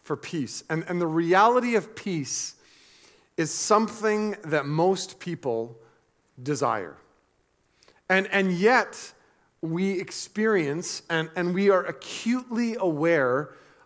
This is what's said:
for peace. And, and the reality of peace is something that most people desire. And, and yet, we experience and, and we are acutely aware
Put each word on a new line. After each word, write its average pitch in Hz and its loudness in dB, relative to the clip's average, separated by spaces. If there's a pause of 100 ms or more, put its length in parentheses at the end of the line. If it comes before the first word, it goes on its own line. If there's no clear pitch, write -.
for 147 -6
peace. - -6
And, 160 -2
and 175 -2
the 175 0
reality 202 4
of - -4
peace - -6 (840)
is 160 0
something 214 2
that 151 0
most 170 0
people 120 -6 (640)
desire. 117 -2 (1120)
And, 190 2
and 190 2
yet, 208 2 (480)
we 180 -2
experience 185 -2
and, 160 0
and 180 0
we 196 4
are 180 6
acutely 233 -4
aware 151 2 (320)